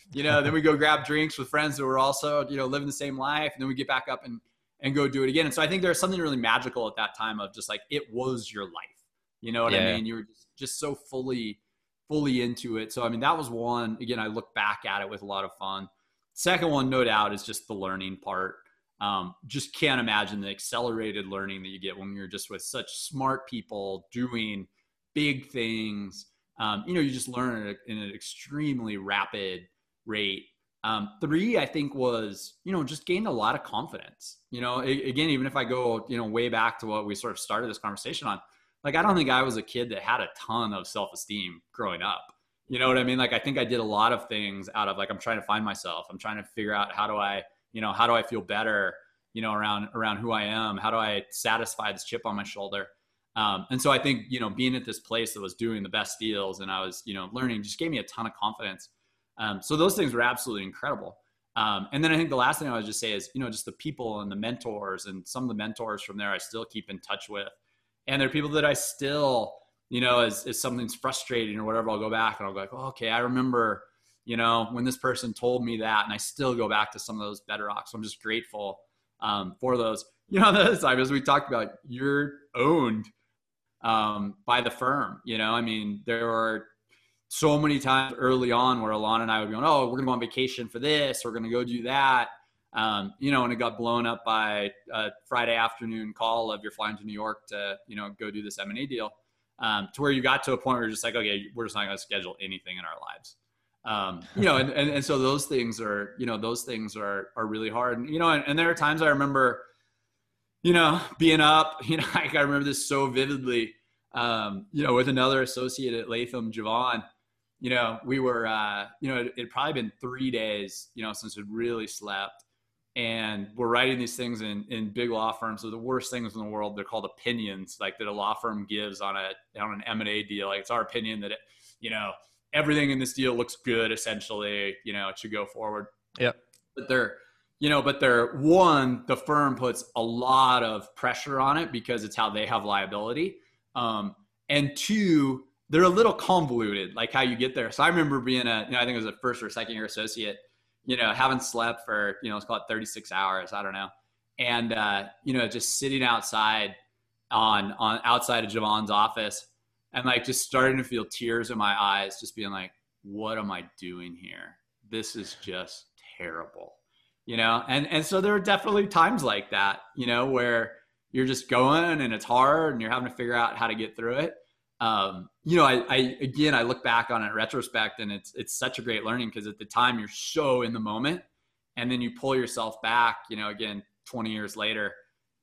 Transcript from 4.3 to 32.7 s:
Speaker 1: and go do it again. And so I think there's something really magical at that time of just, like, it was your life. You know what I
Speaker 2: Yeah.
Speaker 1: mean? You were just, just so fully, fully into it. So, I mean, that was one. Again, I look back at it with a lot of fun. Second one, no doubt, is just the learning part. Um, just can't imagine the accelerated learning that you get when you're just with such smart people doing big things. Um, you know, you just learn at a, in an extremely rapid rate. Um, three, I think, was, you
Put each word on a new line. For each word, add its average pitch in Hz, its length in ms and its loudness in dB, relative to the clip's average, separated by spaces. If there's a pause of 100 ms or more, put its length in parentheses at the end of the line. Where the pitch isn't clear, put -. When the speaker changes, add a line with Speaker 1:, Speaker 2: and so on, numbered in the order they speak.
Speaker 1:
and 139 160 0
go 143 100 4
do 135 160 0
it 131 60 4
again. 151 180 4
And 139 80 -2
so - 80 0
I 202 60 4
think 190 120 0
there's 175 200 2
something 185 200 0
really 147 160 0
magical 117 520 2
at - 80 -12
that 107 200 -4
time 110 220 -4
of 101 160 -8
just, 110 140 -10
like, 107 220 -6
it 143 220 -6
was 123 400 -4
your 101 120 -8
life. 82 400 -16 (360)
You 113 120 -8
know 117 100 2
what 117 120 4
I 95 40 6
Speaker 2:
Yeah. 95 180 2
Speaker 1:
mean? 110 100 -4
You 113 100 -6
were 110 80 -8
just, - 320 -20
just - 240 -8
so 147 160 -4
fully, 127 640 -6 (480)
fully 143 340 2
into 120 360 -4
it. 110 140 -6
So, 123 120 -2
I 113 40 2
mean, 113 120 -2
that 156 160 4
was 147 140 -4
one. 117 500 -2
Again, 120 180 -2
I 110 80 -2
look 107 280 -8
back 104 320 2
at 101 140 -2
it 98 80 -6
with 101 140 -12
a 101 40 -12
lot 98 180 -4
of 95 140 -8
fun. 98 300 -6 (440)
Second 175 380 2
one, 135 200 2
no 131 140 4
doubt, 107 280 4
is 101 120 -8
just - 240 -10
the 110 60 -8
learning 95 480 -6
part. 95 340 -4 (440)
Um, 95 340 -4 (120)
just - 280 -8
can't 135 260 2
imagine 104 400 0
the 98 80 -6
accelerated 110 760 -4
learning 98 360 -6
that 95 60 -14
you 95 120 -14
get 92 160 -8
when 98 180 -10
you're 98 140 -10
just 101 220 -12
with 98 120 -12
such - 320 -10
smart 135 540 -4
people 98 640 -8
doing 113 540 -4 (480)
big 147 360 -2
things. 110 760 -6 (340)
Um, 107 260 -2
you 180 80 -2
know, 175 60 2
you 139 100 2
just 127 180 -6
learn 123 380 -2
at 101 100 -8
a, - 140 -14
in 107 80 -6
an 101 160 -8
extremely 135 840 -4
rapid 98 680 -2 (440)
rate. 104 380 -2 (400)
Um, 107 260 -2 (100)
three, 180 380 2
I 143 80 2
think, 143 280 -4
was, 113 720 -2
you 190 80 -6